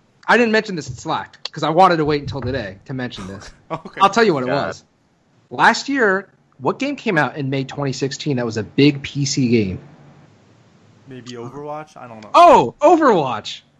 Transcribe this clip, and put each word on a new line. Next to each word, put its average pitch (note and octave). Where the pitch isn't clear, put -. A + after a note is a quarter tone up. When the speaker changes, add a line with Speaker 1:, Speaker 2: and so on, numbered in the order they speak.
Speaker 1:
I G3+
didn't A#3
mention G#3+
this C3
in B2
Slack, -
'cause -
I D3+
wanted F3
to D#3
wait D3+
until C#3
today A#2
to C#3
mention A#2+
this. G2
Speaker 2:
<laughs> -
Okay. -
Speaker 1:
I'll G3
tell A3+
you G3
what C3
it B2
Speaker 3:
God. B2
Speaker 1:
was. -
Last F3
year, G#3
what C3+
game C4+
came G3
out D3
in C#3
May C3+
twenty C#3
sixteen C3+
that B2
was A2
a G#2+
big C#3
P C#3+
C C3
game? G#2+
Speaker 2:
Maybe B2
Overwatch? C#3+
I B2+
don't A2+
know. G#2
Speaker 1:
Oh, C4
Overwatch! A3